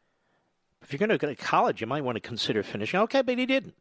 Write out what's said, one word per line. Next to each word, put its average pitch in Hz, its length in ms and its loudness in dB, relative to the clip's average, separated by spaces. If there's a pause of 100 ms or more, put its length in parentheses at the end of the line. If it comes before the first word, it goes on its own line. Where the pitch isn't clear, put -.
(800)
If - 120 -14
you're 143 60 -4
gonna 202 180 2
go 147 100 0
to 139 80 -4
college, 180 460 2
you 113 60 -4
might 139 180 -2
want 123 100 0
to 104 60 -6
consider 107 420 -2
finishing. 110 380 -4
Okay, 247 200 2
but 247 160 0
he 254 80 0
didn't. 262 360 0